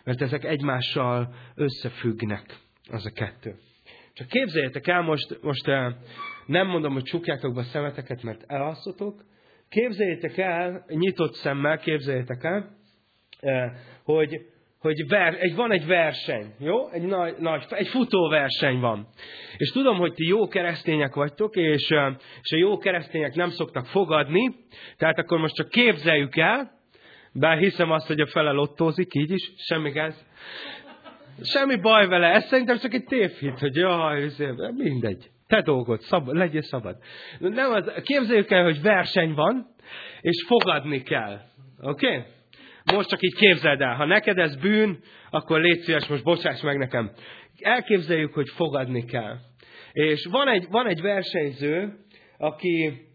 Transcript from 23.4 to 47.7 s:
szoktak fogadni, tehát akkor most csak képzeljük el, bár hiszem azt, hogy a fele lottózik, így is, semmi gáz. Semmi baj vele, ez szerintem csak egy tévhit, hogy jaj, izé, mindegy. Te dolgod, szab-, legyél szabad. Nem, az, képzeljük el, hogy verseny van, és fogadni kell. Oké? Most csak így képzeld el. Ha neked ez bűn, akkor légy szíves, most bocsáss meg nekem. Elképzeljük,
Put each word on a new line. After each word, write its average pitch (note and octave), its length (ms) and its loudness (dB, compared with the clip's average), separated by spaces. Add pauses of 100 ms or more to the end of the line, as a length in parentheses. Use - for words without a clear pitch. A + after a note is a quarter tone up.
szoktak D3+ 360 -6
fogadni, E3 720 2 (420)
tehát D#3+ 200 2
akkor E3 220 2
most D#3 160 -2
csak - 140 -4
képzeljük D#3+ 680 4
el, G#3+ 340 2 (600)
bár D#3 240 4
hiszem E3+ 340 2
azt, D#3 160 0
hogy D3+ 120 0
a D3+ 80 2
fele D3+ 240 2
lottózik, D#3 600 0
így D3+ 180 0
is, F#3+ 260 -4
semmi D#3 340 -4
gáz. D#3 340 -6 (1160)
Semmi C#4 340 0
baj G#3+ 320 6
vele, F3 200 4
ez G#3+ 200 4
szerintem B3 300 2
csak A#3 160 -4
egy B3+ 100 -2
tévhit, E3+ 560 -2
hogy C#3 160 -2
jaj, E3 480 2
izé, C#3+ 300 -4 (220)
mindegy. B2+ 540 -4 (180)
Te G#3+ 140 4
dolgod, B2 400 0
szab-, C#3+ 320 -2
legyél D#3+ 280 0
szabad. G#2 340 -8 (440)
Nem, A#3+ 320 0
az, G3+ 200 0 (120)
képzeljük A#3 480 2
el, F3+ 120 6
hogy D#3+ 180 2
verseny F3+ 520 2
van, G3 420 -2 (460)
és E3+ 260 -2
fogadni D3+ 540 2
kell. G#2+ 380 -4 (420)
Oké? C#3+ 440 -2 (680)
Most G3 160 4
csak F#3 120 -2
így F#3 140 0
képzeld D3 460 6
el. B2+ 140 0
Ha C#3+ 100 0
neked G3+ 320 4
ez D#3+ 180 2
bűn, G3+ 440 2 (300)
akkor D#3 300 0
légy E3+ 200 4
szíves, D#3 280 0
most C#3+ 160 -2
bocsáss D#3+ 380 0
meg C#3+ 160 -2
nekem. B2 340 -2 (480)
Elképzeljük, F3 720 0